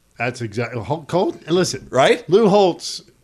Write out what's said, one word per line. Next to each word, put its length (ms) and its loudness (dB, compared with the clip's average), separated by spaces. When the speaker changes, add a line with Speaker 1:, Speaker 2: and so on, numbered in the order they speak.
Speaker 1:
That's 260 -6
exactly. 380 -6
Hol-, 240 -8
Colt, 420 -4
and 100 -2
listen. 340 -4
Speaker 2:
Right? 400 2
Speaker 1:
Lou 180 6
Holtz, 540 2